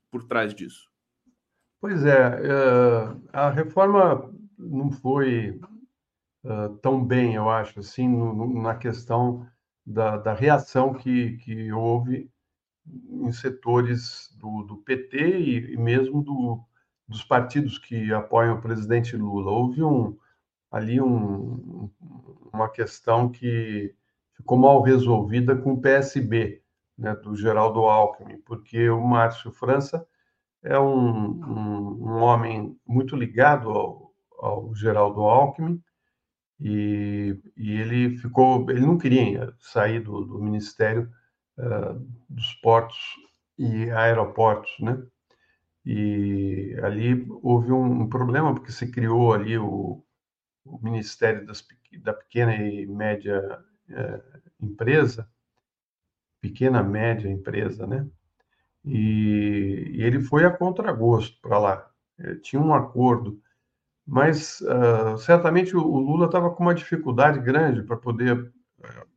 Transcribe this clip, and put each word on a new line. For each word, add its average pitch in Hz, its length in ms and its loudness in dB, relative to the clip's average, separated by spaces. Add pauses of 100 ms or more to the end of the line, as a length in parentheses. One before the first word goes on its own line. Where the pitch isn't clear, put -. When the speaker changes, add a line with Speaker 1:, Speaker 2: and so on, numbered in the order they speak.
Speaker 1:
por 120 140 -10
trás 110 320 -4
disso. - 340 -18 (920)
Speaker 2:
Pois 185 240 -2
é, 131 360 6
é, 123 720 4 (180)
a 143 160 2
reforma 175 840 2 (260)
não 143 340 -4
foi, 127 680 -2 (840)
é, 107 240 -6 (120)
tão 135 220 0
bem, 123 320 2
eu 107 140 0
acho, 110 320 -2
assim, 127 260 -4
no, 117 260 0
no, 117 280 -4
na 113 140 -4
questão 120 680 -4 (380)
da, 107 340 -2
da 107 160 -4
reação 135 600 2
que, 123 440 -2
que 110 340 -10
houve 120 580 -2 (560)
em - 460 -8
setores 120 1080 -4
do, 107 220 -10
do 101 160 -14
P 131 180 -6
T 156 440 -2
e, 123 340 -4
e 117 40 -8
mesmo 131 440 0
do, 127 420 -4 (440)
dos 110 160 -14
partidos 135 560 -2
que 110 340 -4
apoiam 113 440 2
o 117 40 -10
presidente 113 560 -2
Lula. 101 340 -4
Houve 127 320 0
um, 120 320 0 (560)
ali 113 300 -2
um, 107 880 -4 (640)
uma 110 160 0
questão 117 580 0
que 113 680 -4 (400)
ficou - 240 0
mal 135 260 8
resolvida 120 720 4
com 135 180 -2
o 127 80 -4
P 135 80 4
S 139 320 2
B, 107 400 -2 (340)
né, 107 200 -4
do 107 200 -12
Geraldo 107 440 2
Alckmin, 107 640 2
porque 117 420 -2
o 117 140 2
Márcio 117 500 2
França 139 540 -2 (580)
é 139 160 0
um, 123 460 2
um, 107 800 -8
um 113 180 -2
homem 113 560 2 (100)
muito 131 280 0
ligado 120 560 2
ao, - 420 -6 (260)
ao 104 360 -6
Geraldo 104 460 2
Alckmin, 143 600 2 (800)
E, 104 760 -2 (180)
e 104 140 -6 (100)
ele 123 360 0
ficou, 127 520 4
ele 123 120 2
não 160 160 4
queria 123 600 2
sair 110 400 -2
do, 104 240 -8
do 101 160 -10
Ministério, 107 720 -2 (460)
eh, 107 380 -6 (340)
dos - 260 -10
Portos - 600 2 (420)
e 113 340 -2
Aeroportos, 110 880 2
né? 120 220 -4 (840)
E 101 960 -4
ali 120 420 -2 (160)
houve 120 300 2
um, 123 320 0
um 107 60 -4
problema, 127 440 0
porque - 180 -10
se 120 200 -8
criou 117 420 2
ali 107 240 -2
o, 101 460 -6 (600)
o - 200 -18
Ministério 110 640 -2
das 107 160 -18
Pe-, - 340 -20
da 107 160 -8
Pequena 117 420 0
e 104 300 -6
Média, 101 760 -6 (300)
eh, 107 320 -10 (400)
Empresa, 113 640 0 (1120)
Pequena 120 440 0
Média 107 460 -2
Empresa, 104 580 -6
né? 139 200 -6 (800)
E, 104 1080 0
e 110 100 -4
ele 123 180 2
foi 156 240 4
a 175 60 6
contragosto 120 880 0
pra 107 180 0
lá. 98 320 0 (280)
Eh, - 160 -10
tinha - 260 -4
um 156 120 4
acordo, 120 680 0 (640)
mas, 147 580 0
ah, 117 540 2
certamente 175 600 4
o, 170 80 2
o 139 140 0
Lula 160 300 2
tava 175 220 0
com 175 120 -4
uma 175 120 4
dificuldade 143 640 2
grande 127 440 0
pra 110 140 -8
poder, 120 540 -2 (320)
eh, 117 220 -20 (120)